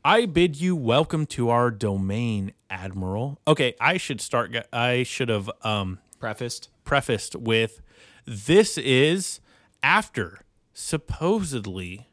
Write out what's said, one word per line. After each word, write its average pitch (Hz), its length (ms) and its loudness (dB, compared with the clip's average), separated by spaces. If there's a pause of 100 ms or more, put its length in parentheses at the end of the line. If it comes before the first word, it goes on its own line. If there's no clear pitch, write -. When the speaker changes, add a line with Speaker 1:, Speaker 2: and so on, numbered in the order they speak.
Speaker 1:
"I 214 220 6
bid 165 340 2
you 180 160 0
welcome 151 520 2
to 120 240 -2
our 120 200 4
domain, 101 800 -2 (180)
Admiral." 95 760 -6
Okay, 143 320 2
I 156 180 2
should 139 220 -6
start, 117 320 -2
gu-, 117 120 -6 (100)
I 123 300 0
should 123 260 -4
have, 104 200 -2 (120)
um, 98 380 -2 (200)
Speaker 2:
Prefaced. 117 500 -10 (140)
Speaker 1:
prefaced 131 520 0
with, 113 460 0 (440)
"This 147 540 4
is 147 600 2 (440)
after 135 560 0 (340)
supposedly" 123 1400 -4